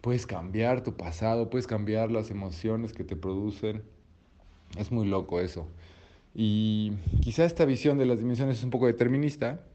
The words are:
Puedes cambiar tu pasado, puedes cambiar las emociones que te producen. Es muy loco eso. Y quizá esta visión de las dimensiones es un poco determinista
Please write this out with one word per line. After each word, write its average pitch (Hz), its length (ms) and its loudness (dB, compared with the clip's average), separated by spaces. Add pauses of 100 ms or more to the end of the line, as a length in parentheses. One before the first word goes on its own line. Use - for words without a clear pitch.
Puedes 120 260 -2
cambiar 107 560 0
tu - 120 -4
pasado, 110 540 0
puedes 127 160 -2
cambiar 107 460 0
las 110 180 -2
emociones 107 640 -4
que - 100 -10
te 95 120 -6
producen. 104 680 -4 (960)
Es 107 140 -4
muy 113 160 2
loco 92 320 0
eso. 85 280 -4 (680)
Y 107 580 0 (280)
quizá 123 240 4
esta 170 200 4
visión 139 320 4
de 131 80 4
las 120 140 4
dimensiones 123 400 0
es 127 40 -4
un 123 60 -2
poco 123 160 2
determinista 135 760 2 (140)